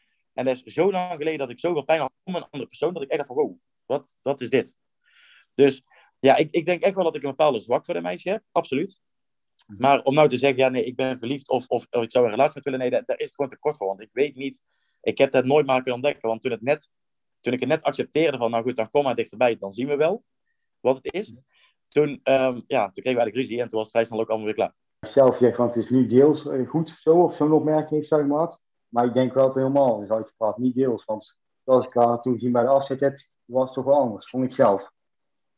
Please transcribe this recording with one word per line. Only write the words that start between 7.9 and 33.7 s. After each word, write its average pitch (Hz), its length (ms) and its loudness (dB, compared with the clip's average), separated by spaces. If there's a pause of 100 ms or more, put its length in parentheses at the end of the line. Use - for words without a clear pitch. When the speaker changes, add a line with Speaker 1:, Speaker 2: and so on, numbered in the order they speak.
Speaker 1:
de 175 80 -6
meisje 180 280 -8
heb, 214 220 -6
absoluut. 165 500 -4 (680)
Speaker 2:
Mhm. 104 140 -14
Speaker 1:
Maar 131 220 4
om 135 100 0
nou 151 160 6
te 123 80 -4
zeggen, 127 220 2
"Ja, 131 100 4
nee, 127 140 -2
ik 123 120 -8
ben 131 240 -4
verliefd 131 300 -8
of, - 180 -2
of, - 220 -4
of 120 140 -2
ik 110 80 -10
zou 123 140 2
een 107 60 0
relatie 135 240 0
met 135 80 -16
willen", 135 160 -6
nee, 127 100 -2
daar, 117 160 -2
daar - 140 -6
is - 60 -4
het - 100 -14
gewoon 139 160 -6
te - 60 -20
kort 151 200 -4
voor. 98 100 -6
Want 98 140 -8
ik 113 100 -20
weet 139 240 -2
niet, 131 260 -12 (400)
ik - 160 -4
heb 135 140 4
dat 127 140 2
nooit 143 200 4
maar 135 100 0
kunnen 127 180 -2
ontdekken. 123 360 -4
Want 113 120 -4
toen 127 100 -4
het 110 100 -8
net, 139 280 -4 (500)
toen 123 140 -4
ik 127 60 -2
het 127 100 -4
net 156 140 0
accepteerde 147 540 -2
van, 117 140 -2
"Nou 117 120 -2
goed, 120 120 -4
dan 110 140 -4
kom 147 140 0
maar 127 120 -2
dichterbij, 113 420 -2
dan 98 160 -10
zien 127 140 -6
we 147 80 -4
wel 165 280 0 (560)
wat 131 160 2
het - 180 -12
is." 190 180 -10
Speaker 2:
Mhm. - 100 -20 (460)
Speaker 1:
Toen, 143 360 0
ehm, 131 440 2
ja, 117 160 0
toen - 200 -8
kregen 123 160 0
we - 20 4
eigenlijk 110 140 -2
ruzie 120 260 -4
en 117 60 -4
toen 110 100 -6
was 110 100 -4
het - 40 -20
vrij 117 140 2
snel 113 140 -8
ook 110 80 -2
allemaal 110 180 -4
weer 107 100 -4
klaar. 98 180 -4 (340)
Speaker 2:
Zelf 131 300 4
zegt, 120 200 2
want 117 160 0
het 113 100 -2
is - 60 -8
nu 127 180 2
deels, 139 400 4
eh, 131 220 -4
goed 160 300 -4
zo, 170 240 6
of - 120 0
zo'n 151 160 2
opmerking 151 380 2
heeft 151 180 -4
zij 151 120 2
gemaakt. 147 380 -2 (300)
Maar 120 180 0
ik 117 80 0
denk 127 200 0
wel 135 120 4
dat 131 100 0
het 135 80 0
helemaal 131 380 2
is 95 80 -10
uitgepraat, 110 480 -4
niet 123 180 0
deels. 123 300 -2
Want - 300 -8 (280)
zoals 127 220 4
ik - 80 -16
haar 120 280 2
toen 127 120 -2
gezien 120 180 -4
bij 120 100 2
de 120 60 2
afzet 135 320 0
heb, 139 260 -2 (200)
was 131 200 -2
het 131 80 -14